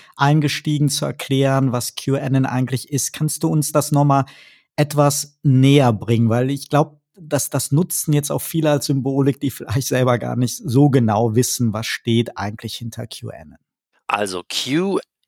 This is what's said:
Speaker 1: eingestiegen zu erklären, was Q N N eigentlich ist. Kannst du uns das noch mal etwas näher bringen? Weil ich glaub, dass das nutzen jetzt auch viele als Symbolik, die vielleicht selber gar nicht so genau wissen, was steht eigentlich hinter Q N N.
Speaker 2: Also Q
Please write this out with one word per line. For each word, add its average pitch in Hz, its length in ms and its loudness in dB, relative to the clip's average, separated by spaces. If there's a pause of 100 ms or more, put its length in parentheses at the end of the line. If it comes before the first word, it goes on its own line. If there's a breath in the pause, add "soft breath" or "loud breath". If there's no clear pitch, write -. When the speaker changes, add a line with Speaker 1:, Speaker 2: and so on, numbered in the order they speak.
(160 loud breath)
Speaker 1:
eingestiegen 147 720 0
zu 143 160 -4
erklären, 135 680 0
was 120 220 -4
Q - 200 -4
N 135 200 -2
N 131 120 2
eigentlich 127 440 -4
ist. 139 220 -4
Kannst - 300 -4
du 165 60 0
uns 156 220 0
das 147 220 0
noch 143 140 4
mal 139 180 2 (520 loud breath)
etwas 143 680 0
näher 135 500 6
bringen? 113 380 0
Weil 127 200 0
ich 143 200 -8
glaub, 147 320 0 (120)
dass 147 360 -4
das - 200 -4
nutzen 156 440 0
jetzt 143 160 0
auch 139 100 -4
viele 160 300 -2
als 143 160 0
Symbolik, 135 540 0
die 139 100 -4
vielleicht - 380 -4
selber 127 280 2
gar 123 200 -4
nicht 120 280 -2
so 139 240 4
genau 117 460 2
wissen, 117 400 0
was 110 120 -6
steht 117 520 -2
eigentlich 104 380 -8
hinter 117 300 -12
Q - 220 -14
N 76 240 -18
N. - 40 -20 (500)
Speaker 2:
Also 98 360 -2
Q 180 580 -2 (260)